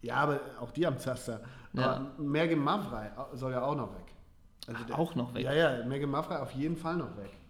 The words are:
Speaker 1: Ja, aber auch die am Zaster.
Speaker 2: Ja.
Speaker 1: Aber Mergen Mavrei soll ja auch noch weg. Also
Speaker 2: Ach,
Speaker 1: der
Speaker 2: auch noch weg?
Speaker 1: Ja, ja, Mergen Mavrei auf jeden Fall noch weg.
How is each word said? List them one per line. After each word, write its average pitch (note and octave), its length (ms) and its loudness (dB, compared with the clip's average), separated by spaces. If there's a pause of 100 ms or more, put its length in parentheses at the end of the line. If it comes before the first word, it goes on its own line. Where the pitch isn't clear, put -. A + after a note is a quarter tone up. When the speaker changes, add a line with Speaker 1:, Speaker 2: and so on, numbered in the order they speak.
Speaker 1:
Ja, A#2 140 -2
aber C#3+ 240 6 (200)
auch A#2+ 120 -8
die D#3+ 160 2
am C3+ 100 2
Zaster. A#2 440 -4 (320)
Speaker 2:
Ja. C3 240 4
Speaker 1:
Aber C#3 200 -4
Mergen D#3 440 4
Mavrei B2 500 0 (220)
soll C3 180 -2
ja B2+ 120 0
auch C#3+ 120 2
noch A2 180 -4
weg. F2+ 120 -12 (600)
Also A2+ 140 -6
Speaker 2:
Ach, A#2 60 -8
Speaker 1:
der C#3 120 -2
Speaker 2:
auch E3 160 2
noch B2 200 0
weg? B2+ 100 0
Speaker 1:
Ja, C3+ 80 2
ja, C#3 320 4
Mergen C#3 240 0
Mavrei D#3 300 0
auf C3 140 -4
jeden D3+ 220 0
Fall E3 220 -2
noch C3 200 -4
weg. G2 120 -10 (200)